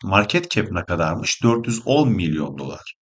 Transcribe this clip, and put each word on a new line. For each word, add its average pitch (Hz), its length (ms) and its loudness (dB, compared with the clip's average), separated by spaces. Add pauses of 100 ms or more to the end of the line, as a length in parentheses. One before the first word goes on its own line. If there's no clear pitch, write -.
market 104 480 2
cap 92 200 0
ne 87 140 -2
kadarmış? 85 580 -2
Dört 117 240 2
yüz 113 180 -4
on 139 240 4
milyon 78 480 -2
dolar. 69 360 -12 (120)